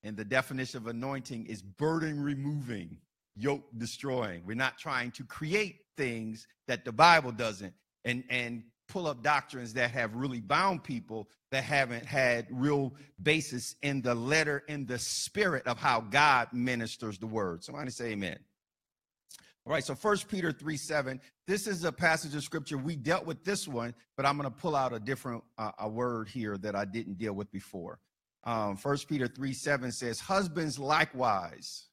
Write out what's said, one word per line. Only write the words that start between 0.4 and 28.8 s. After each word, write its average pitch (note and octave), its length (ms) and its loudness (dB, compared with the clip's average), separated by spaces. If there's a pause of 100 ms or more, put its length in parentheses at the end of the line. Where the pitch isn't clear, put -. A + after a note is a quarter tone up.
of A2 80 -8
anointing B2 600 -6
is G#2+ 140 -8
burden D3+ 640 -2
removing, C3+ 720 -4 (400)
yoke C#3 280 0 (120)
destroying. A2+ 720 -4
We're G#2+ 100 -6
not C3 220 0
trying B2+ 340 -4
to - 120 -12
create F3 560 -2 (160)
things A2+ 500 -4 (220)
that B2 160 -2
the A#2+ 80 -6
Bible D3+ 400 10
doesn't G#2 420 -4 (300)
and, B2 260 0
and A#2+ 320 -2 (260)
pull F3+ 180 -2
up C3+ 160 -2
doctrines C3 520 0
that B2 160 4
have A#2 240 -2
really B2+ 260 -2
bound D#3+ 440 2
people A2+ 440 -6 (220)
that C3 140 0
haven't C3 420 0
had A#2+ 440 4
real C3+ 440 2 (280)
basis D3+ 600 2
in C#3 180 0
the A#2+ 140 2
letter, C#3+ 540 2
in D3 180 -6
the B2 120 -4
spirit - 680 0
of A#2+ 120 0
how B2 220 4
God B2 520 6
ministers A#2 680 -2
the A2 80 -8
word. G2 380 -2
Somebody C#3+ 260 -10
say A#2+ 220 -6
amen. G2 260 -4 (1300)
All B2+ 60 -2
right, C#3+ 120 2
so D3 100 -4
First G#3 340 2
Peter F3 220 0
three D3 280 -4
seven. C3 420 -2 (260)
This G3+ 200 0
is F#3 180 -2
a D#3+ 80 2
passage D#3+ 420 2
of D3 80 -2
scripture. D3 360 -4
We D#3 180 -4
dealt D#3 300 2
with E3 180 -6
this G3 240 -2
one, A#2+ 240 -4 (240)
but C3+ 80 0
I'm C#3+ 140 6
gonna C#3+ 120 -2
pull D#3 240 -2
out C3 200 2
a A2+ 60 -4
different, A#2+ 440 -4 (140)
uh, A2 220 -4
a G#2+ 80 -2
word A#2 400 -2
here G#2+ 300 -4
that G2+ 160 -4
I G2+ 120 2
didn't G2 320 -6
deal G#2+ 160 -2
with G2+ 180 -6
before. G2 460 -10 (460)
Um, A2 320 0
First C#3+ 320 -2